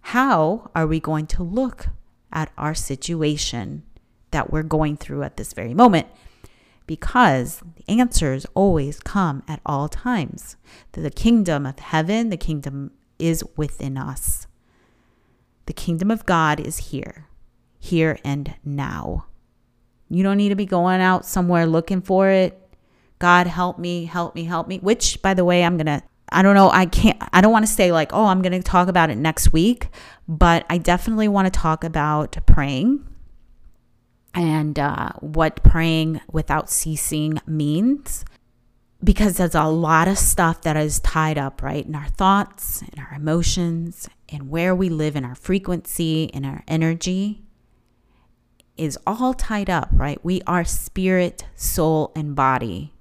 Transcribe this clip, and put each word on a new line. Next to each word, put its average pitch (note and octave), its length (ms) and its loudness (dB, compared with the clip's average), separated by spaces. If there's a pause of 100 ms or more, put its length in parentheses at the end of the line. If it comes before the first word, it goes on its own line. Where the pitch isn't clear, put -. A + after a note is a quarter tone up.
How A3+ 760 0
are D#3+ 100 0
we D#3 140 -2
going D#3 260 -6
to - 160 -2
look A3 460 -4 (440)
at D#3 240 -6
our D#3 180 -6
situation D3+ 1080 -6 (480)
that - 220 -4
we're D#3 100 -2
going D3+ 340 -2
through C#3+ 280 -10
at C#3 120 -12
this - 160 -12
very A#2 220 -10
moment? G3+ 320 6 (800)
Because D3+ 720 0 (140)
the - 260 -2
answers D3 540 0
always D#3+ 460 0
come E3 480 -2
at D3+ 180 -10
all C#3+ 220 -4
times. - 680 -6 (360)
The, - 80 -12
the D#3 100 -6
kingdom F3+ 560 2
of C3 140 -10
heaven, G#3 500 -2
the F3 60 -4
kingdom C#3 560 -8 (260)
is E3 240 -2 (140)
within C3+ 420 -6
us. - 480 -8 (1200)
The D#3+ 80 -10
kingdom F3 380 -4
of A3+ 140 -6
God D#3 340 2
is - 320 -10
here, D3 340 -12 (500)
here D#3+ 480 -2
and C#3+ 300 -6 (100)
now. C#3 640 -8 (840)
You F3 140 0
don't G3 140 2
need G3+ 140 2
to G3+ 40 0
be G3+ 100 -2
going F#3 360 2
out F#3 260 2
somewhere F3 400 2
looking E3 360 0
for F#3+ 260 2
it. F#3+ 280 2 (600)
"God, F3 300 4
help F3+ 320 -6
me, F3 240 -6
help E3+ 320 -6
me, E3+ 80 -8
help E3 240 -6
me," F#3+ 100 -8
which, G3+ 440 -2
by F#3+ 120 2
the F#3 100 2
way, F3 200 4
I'm F3 120 2
gonna, D#3 280 -2 (260)
I - 120 4
don't G3 120 8
know, G3 160 10
I F#3 160 4
can't, - 300 4 (160)
I F3+ 80 6
don't G#3+ 120 8
wanna A3 140 4
say, G3 260 2
like, D#3+ 200 0
"Oh, G#3+ 140 2
I'm F#3 160 2
gonna F3+ 200 -2
talk F3+ 260 2
about E3+ 220 4
it G#2+ 80 -4
next D#3 340 4
week," G3 360 2 (380)
but E3 440 4
I F3 80 0
definitely G#3+ 500 0
wanna G3 220 2
talk D#3+ 340 0
about D3+ 640 -2
praying D3 540 6 (1300)
and, D#3 440 -2
uh, - 420 -4
what D#3 440 -2
praying D#3+ 560 6 (100)
without D3+ 380 -2
ceasing D#3 800 -4
means, D#3+ 800 -2 (760)
because G3 360 4
there's F3 160 0
a D#3 100 2
lot D#3+ 420 2
of F#3+ 120 0
stuff - 440 2
that D#3 140 -2
is D3+ 240 -2
tied D#3 380 0
up, C3+ 240 -8
right, C#3+ 240 -6
in D#3 80 -8
our D3 140 -8
thoughts, - 760 -2
in - 200 -18
our - 140 -18
emotions, E3 880 -2 (220)
in C#3 220 -12
where E3+ 240 0
we F#3 160 0
live, D3+ 260 -2
in C3+ 80 -4
our B2 100 -10
frequency, E3+ 880 -4
in C#3 200 -10
our C3+ 240 -10
energy F3 720 -4 (1300)
is D#3 300 -6
all B3 280 -2
tied G#3 360 -2
up, E3+ 220 -2
right? C#3+ 300 2
We F3+ 240 -2
are F3 160 0
spirit, F#3 840 -2 (100)
soul, D#3 580 0
and D3 220 -6
body. B2+ 640 -2